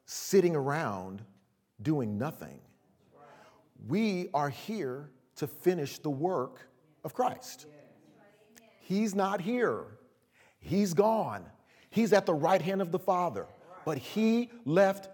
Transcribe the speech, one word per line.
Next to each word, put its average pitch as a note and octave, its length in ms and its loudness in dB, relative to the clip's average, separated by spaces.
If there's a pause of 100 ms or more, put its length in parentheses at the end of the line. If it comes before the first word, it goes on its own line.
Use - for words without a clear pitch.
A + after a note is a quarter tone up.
sitting F3 520 2
around A2+ 680 -4 (560)
doing A2+ 380 0
nothing. G2+ 420 -8 (1300)
We F#3 480 -2
are C#3+ 140 2
here D3 640 -8 (240)
to D3+ 100 -4
finish E3 540 0
the D#3 100 -2
work C#3+ 580 -4 (360)
of D3+ 100 -8
Christ. - 520 -4 (1120)
He's G3+ 340 0
not G3 260 0
here. F3+ 440 -2 (760)
He's G3 340 0
gone. E3 560 0 (400)
He's G#3 240 2
at G3 140 6
the F3+ 80 4
right E3+ 260 4
hand F#3+ 220 0
of E3+ 80 -2
the F3 80 -2
Father. E3+ 480 0 (380)
But D3+ 140 -2
he A3+ 520 2 (140)
left F#3+ 500 2